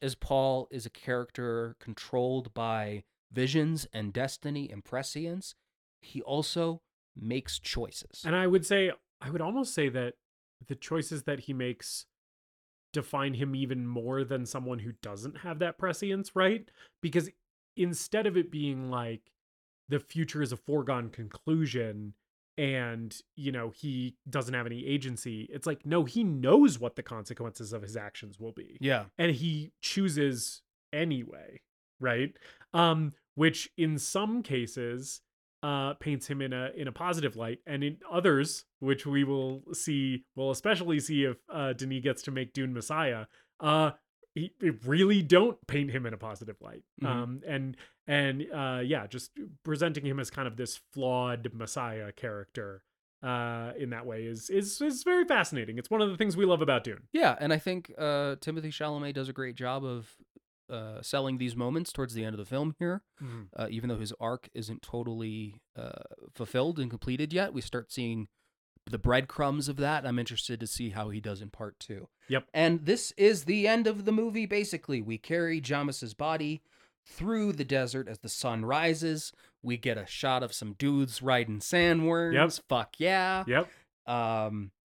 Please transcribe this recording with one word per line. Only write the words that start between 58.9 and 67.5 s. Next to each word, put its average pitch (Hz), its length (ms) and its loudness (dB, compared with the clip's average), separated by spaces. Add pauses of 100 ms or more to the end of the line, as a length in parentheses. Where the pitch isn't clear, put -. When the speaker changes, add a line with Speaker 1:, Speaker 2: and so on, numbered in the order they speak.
Speaker 1:
does 135 140 -4
a 131 40 -6
great 131 220 -6
job 131 300 -2
of, 120 260 -6 (600)
uh, 110 320 -8
selling 135 340 0
these 123 180 -2
moments 131 380 -2
towards 127 220 -4
the 110 100 -2
end 110 100 -4
of 104 40 -6
the 104 80 -8
film 151 320 -2
here, 180 240 -2 (200)
Speaker 2:
Mm-hmm. 117 200 -8 (120)
Speaker 1:
uh, 113 160 -4
even 113 200 -2
though 113 80 -2
his 110 200 -6
arc 117 360 -4
isn't 113 260 -8
totally, 110 800 -6 (160)
uh, - 260 -10 (320)
fulfilled 135 440 0
and 127 120 -2
completed 127 420 -2
yet. 185 200 0